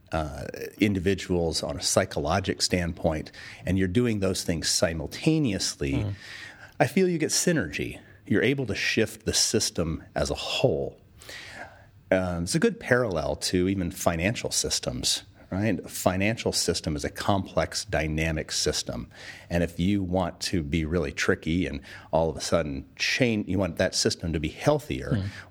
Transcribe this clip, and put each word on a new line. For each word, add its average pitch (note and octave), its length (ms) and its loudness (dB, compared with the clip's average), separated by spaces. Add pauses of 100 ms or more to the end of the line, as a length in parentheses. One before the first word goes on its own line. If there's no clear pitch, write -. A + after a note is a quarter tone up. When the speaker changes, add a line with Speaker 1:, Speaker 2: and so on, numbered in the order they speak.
(100)
Speaker 1:
uh, D2 360 -4 (340)
individuals F#2 800 2
on D2 140 -4
a F#2+ 60 -6
psychologic F#2 800 2
standpoint, E2+ 720 0 (340)
and F#2 140 2
you're F#2+ 80 4
doing A2 320 2
those F#2+ 240 0
things D#2+ 260 -2
simultaneously, G2 1200 0
Speaker 2:
Mm. G#2+ 220 -2 (640)
Speaker 1:
I C3+ 80 4
feel F#3 200 4
you E3+ 100 0
get D3 120 0
synergy. F#2+ 720 0 (260)
You're G#2 160 4
able C3+ 240 2
to G2+ 100 -4
shift - 500 0
the - 80 0
system - 720 0 (100)
as D2 160 0
a - 60 0
whole. - 600 0 (1160)
Um, F2+ 320 0
it's - 100 -4
a E3 60 2
good A3 180 2
parallel F2 580 2
to F2+ 320 2
even F#2+ 220 0
financial F2+ 640 0
systems, - 720 -2 (260)
right? F#2+ 340 0
A - 40 -14
financial G2 640 0
system - 440 0
is C2+ 80 -6
a C#2+ 60 -2
complex, - 760 -2
dynamic D#2 680 -2
system. - 560 -4 (400)
And F2 160 2
if E2 160 -4
you G2 240 2
want F2+ 360 0
to F2+ 220 0
be D#2 220 0
really D2+ 280 0
tricky F2+ 540 0
and C#2 140 -6 (320)
all D#2+ 180 4
of C#2 60 -6
a - 40 -8
sudden D2+ 440 0 (100)
change, A2+ 540 2
you F#2+ 100 0
want F2+ 200 0
that F#2 180 2
system - 360 0
to E2 80 0
be D2+ 100 -2
healthier, C#3 640 0
Speaker 2:
Mm. G#2 100 0 (280)